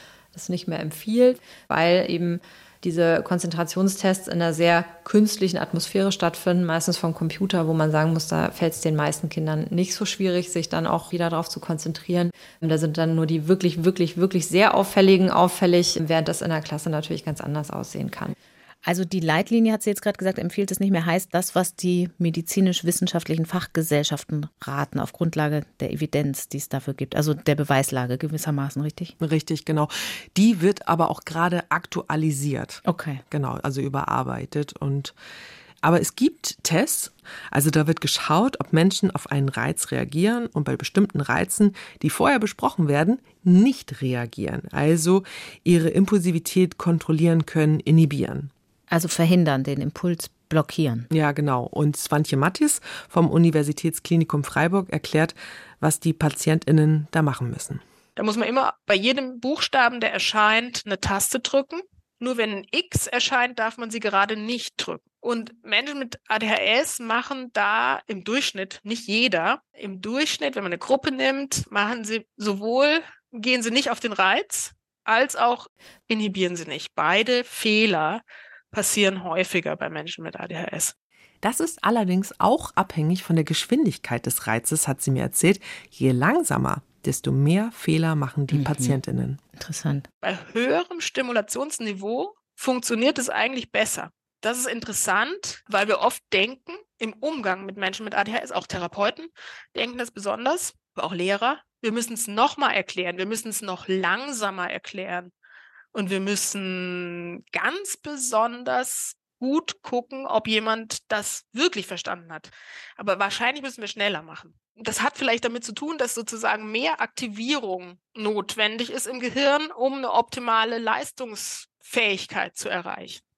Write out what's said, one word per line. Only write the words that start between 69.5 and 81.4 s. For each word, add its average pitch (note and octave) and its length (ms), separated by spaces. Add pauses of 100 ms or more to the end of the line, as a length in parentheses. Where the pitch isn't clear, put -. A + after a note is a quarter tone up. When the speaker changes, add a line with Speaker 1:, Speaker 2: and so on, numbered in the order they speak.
Speaker 4:
im G3 260
Durchschnitt, C4+ 560
wenn G3+ 80
man F3+ 80
eine F3 80
Gruppe C#4 320
nimmt, C4+ 580
machen G#3+ 360
sie G#3+ 200 (120)
sowohl, A#3 640 (320)
gehen A#3+ 280
sie A3+ 100
nicht B3+ 200
auf A#3 80
den A3 140
Reiz, G3 580 (320)
als A#3 320
auch A#3+ 320 (400)
inhibieren F#3+ 480
sie D#3+ 120
nicht. D3+ 280
Beide A3 480
Fehler G#3+ 800 (480)
passieren G3 540
häufiger E3+ 540
bei D#3 120
Menschen D#3+ 340
mit E3 160
A E3+ 80
D E3+ 100
H E3+ 80
S. - 300 (460)